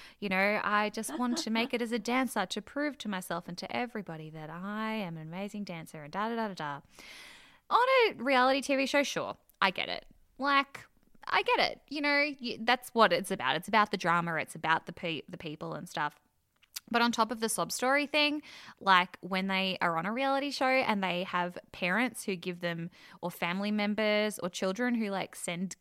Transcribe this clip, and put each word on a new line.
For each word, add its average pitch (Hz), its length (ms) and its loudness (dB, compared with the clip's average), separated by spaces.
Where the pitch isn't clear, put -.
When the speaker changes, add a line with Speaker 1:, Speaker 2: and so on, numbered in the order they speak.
Speaker 1:
<laughs> - 160 -20
Speaker 2:
you 202 80 -4
know, 196 360 2
I 208 260 2
just 220 280 -6
want 240 220 0
to - 100 -4
make 226 240 0
it 233 80 0
as 233 120 -4
a 240 60 0
dancer 233 460 0
to 208 160 -6
prove 285 380 -4
to - 100 -8
myself 180 380 -4
and 175 100 -8
to - 160 -10
everybody 185 580 -6
that 156 180 -10
I 208 460 -6
am 180 200 -6
an 160 120 -10
amazing 202 360 -8
dancer," 165 400 -12
and 147 80 -16
da 202 180 -2
da 233 60 -4
da 226 140 -2
da 190 40 -8
da. 147 280 -6
On 494 180 6
a - 60 -6
reality 262 460 4
T 277 140 2
V 269 100 4
show, 285 180 4
sure, 117 340 -4
I 196 100 6
get - 160 -4
it. - 180 -8
Like, 277 480 0
I - 180 2
get 466 160 2
it. - 160 -14
You 294 140 -6
know, 285 400 2
y-, 240 180 -6
that's 240 340 0
what 208 200 8
it's 185 180 0
about. 139 240 0
It's 165 140 -4
about 214 220 4
the 202 60 0
drama. 170 380 2
It's - 200 -6
about 160 320 0
the 175 60 -10
pe-, 165 360 -6
the 180 80 -12
people 160 360 -8
and 151 140 -8
stuff. 151 320 -4
But 226 120 4
on 233 100 4
top 226 220 2
of 226 80 -8
the 226 80 2
sob 165 240 -2
story 277 320 2
thing, 294 360 2
like, 185 400 4
when 190 280 -2
they 190 340 0
are 165 160 2
on 165 80 -2
a 208 80 -2
reality 269 380 0
show 262 160 0
and 247 360 2
they 180 200 0
have 180 340 -2
parents 220 500 -2
who 190 140 -4
give 175 240 -6
them, 170 300 -4
or 175 100 -6
family 185 420 -2
members 208 680 0
or - 100 -4
children 226 460 -2
who, 220 140 0
like, 190 260 -6
send 175 460 -6